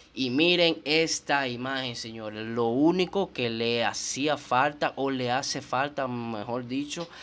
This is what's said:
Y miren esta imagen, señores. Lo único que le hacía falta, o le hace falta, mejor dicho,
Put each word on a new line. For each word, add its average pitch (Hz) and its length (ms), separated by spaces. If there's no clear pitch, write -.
Y 127 160
miren 165 540
esta 151 640
imagen, 127 480
señores. 110 500
Lo 117 220
único 170 680
que 120 180
le 117 340
hacía 135 520
falta, 147 600
o 135 140
le 127 200
hace 131 320
falta, 139 460
mejor 117 580
dicho, 147 420